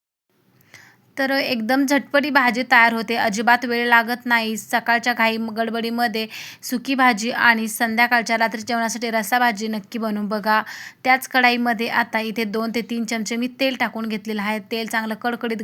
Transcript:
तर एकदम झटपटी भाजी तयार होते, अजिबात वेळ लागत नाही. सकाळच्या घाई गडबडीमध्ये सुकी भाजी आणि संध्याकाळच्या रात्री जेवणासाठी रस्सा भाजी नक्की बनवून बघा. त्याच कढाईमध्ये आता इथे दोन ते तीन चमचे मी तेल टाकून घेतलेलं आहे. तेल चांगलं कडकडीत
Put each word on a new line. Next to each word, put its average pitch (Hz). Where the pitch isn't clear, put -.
तर 269
एकदम 262
झटपटी 285
भाजी 247
तयार 233
होते, 226
अजिबात 233
वेळ 240
लागत 233
नाही. 226
सकाळच्या 233
घाई 226
गडबडीमध्ये 226
सुकी 254
भाजी 240
आणि 226
संध्याकाळच्या 233
रात्री 226
जेवणासाठी 226
रस्सा 226
भाजी 226
नक्की 220
बनवून 208
बघा. 214
त्याच 254
कढाईमध्ये 240
आता 226
इथे 220
दोन 220
ते 233
तीन 233
चमचे 226
मी 247
तेल 269
टाकून 226
घेतलेलं 214
आहे. 214
तेल 226
चांगलं 220
कडकडीत 226